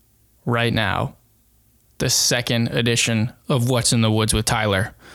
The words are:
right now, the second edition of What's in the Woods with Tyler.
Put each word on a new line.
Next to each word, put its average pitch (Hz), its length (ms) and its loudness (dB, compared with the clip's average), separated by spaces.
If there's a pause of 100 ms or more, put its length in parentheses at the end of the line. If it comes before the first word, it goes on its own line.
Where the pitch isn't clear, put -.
(440)
right 117 300 0
now, 95 400 -2 (840)
the 131 100 -2
second 120 600 0
edition 117 600 0 (160)
of 123 220 0
What's 123 240 0
in 117 80 2
the 110 80 2
Woods 110 240 2
with 110 120 -2
Tyler. 107 500 0 (200)